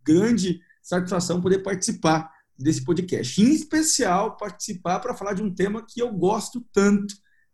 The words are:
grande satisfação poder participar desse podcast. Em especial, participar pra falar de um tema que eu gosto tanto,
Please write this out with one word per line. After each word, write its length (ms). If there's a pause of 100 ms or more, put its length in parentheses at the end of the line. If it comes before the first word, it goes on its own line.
grande 560 (220)
satisfação 580
poder 200
participar 720 (260)
desse 260
podcast. 560
Em 140
especial, 840
participar 640
pra 140
falar 200
de 100
um 100
tema 340
que 140
eu 100
gosto 640
tanto, 400 (400)